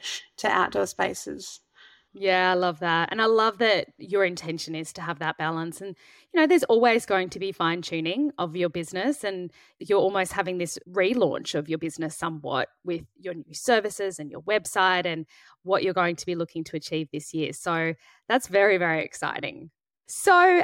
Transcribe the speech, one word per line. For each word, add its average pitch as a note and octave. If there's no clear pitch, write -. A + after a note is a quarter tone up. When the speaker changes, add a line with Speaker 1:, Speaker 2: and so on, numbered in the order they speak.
Speaker 1:
to G#3+
outdoor G3
spaces. -
Speaker 2:
Yeah, F#3
I F#3
love F3+
that. E3+
And A3
I -
love A3
that G#3
your G3
intention E3
is D#3+
to -
have E3+
that D#3+
balance. E3
And, F#3+
you F4
know, D#4
there's D#4+
always A#3
going F#3
to -
be F#3+
fine-tuning F3
of E3+
your F3
business, F#3
and F#3
you're G3
almost F#3+
having F#3
this F3
relaunch F#3+
of D3+
your D#3+
business D#3+
somewhat D3+
with E3+
your F3+
new D#3+
services G3+
and D3
your D3
website F#3
and D#3+
what F#3
you're F#3
going F3
to -
be F3+
looking E3
to -
achieve D#3
this D3+
year. D#3
So E3
that's B3
very, G3
very E3
exciting. -
So F4+